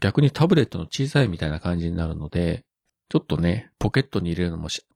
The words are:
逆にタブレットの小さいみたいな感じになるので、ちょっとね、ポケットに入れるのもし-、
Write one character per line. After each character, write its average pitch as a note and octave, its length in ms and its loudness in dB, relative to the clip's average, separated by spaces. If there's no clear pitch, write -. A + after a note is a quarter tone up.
逆 G2 220 2
に C#3 80 6
タ D3+ 160 2
ブ F#3+ 80 4
レ D#3 80 6
ッ G#2+ 40 0
ト - 120 -8
の E2+ 80 -8
小 C3+ 220 -4
さ C#3+ 140 2
い A#2 60 2
み E2+ 80 -4
た D#2+ 120 -4
い - 20 -2
な D#2 100 -4
感 F2 180 -2
じ E2+ 120 -2
に E2+ 60 -4
な E2 100 0
る D#2+ 100 -4
の D2+ 140 -10
で、 E2+ 340 -2
ち - 60 2
ょ - 60 0
っ - 40 -20
と D2+ 100 -2
ね、 F2 420 0
ポ G#2+ 120 0
ケ C3+ 100 2
ッ - 80 -4
ト G2+ 120 -4
に E2+ 100 -2
入 E2 60 -2
れ F2 80 0
る E2+ 60 -2
の E2 60 -6
も D#2+ 140 -8
し-、 - 120 -8